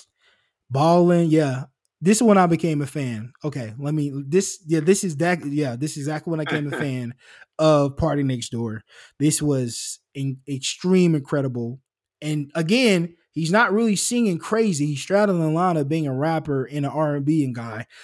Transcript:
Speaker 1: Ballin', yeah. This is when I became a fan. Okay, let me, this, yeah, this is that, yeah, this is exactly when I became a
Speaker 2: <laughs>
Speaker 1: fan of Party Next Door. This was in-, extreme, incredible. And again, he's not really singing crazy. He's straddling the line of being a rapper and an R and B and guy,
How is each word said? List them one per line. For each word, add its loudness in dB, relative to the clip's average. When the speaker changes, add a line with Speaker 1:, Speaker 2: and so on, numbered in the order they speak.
Speaker 1:
Ballin', 4
yeah. 2
This 4
is 0
when 6
I 6
became 0
a -4
fan. -8
Okay, -6
let -4
me, -2
this, -2
yeah, 0
this 2
is -4
that, 0
yeah, -2
this -6
is -12
exactly -6
when -2
I -6
became -4
a -4
Speaker 2:
<laughs> -6
Speaker 1:
fan -6
of 4
Party 0
Next -2
Door. -6
This 2
was -2
in-, -6
extreme, 2
incredible. -4
And -4
again, 2
he's -2
not 4
really 2
singing 0
crazy. 0
He's -4
straddling 2
the 0
line 2
of 0
being -2
a -4
rapper -2
and -4
an -6
R -2
and -4
B 2
and -4
guy, -10